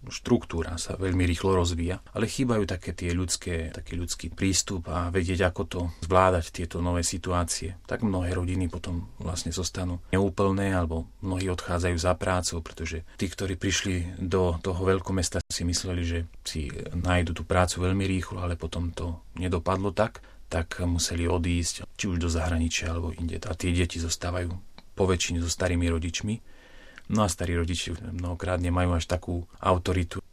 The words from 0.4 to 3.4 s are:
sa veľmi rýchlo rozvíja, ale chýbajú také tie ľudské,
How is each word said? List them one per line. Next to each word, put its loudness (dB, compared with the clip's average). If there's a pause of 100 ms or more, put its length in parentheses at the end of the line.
sa -6
veľmi 4
rýchlo 4
rozvíja, 2 (100)
ale 0
chýbajú 2
také -4
tie -2
ľudské, -2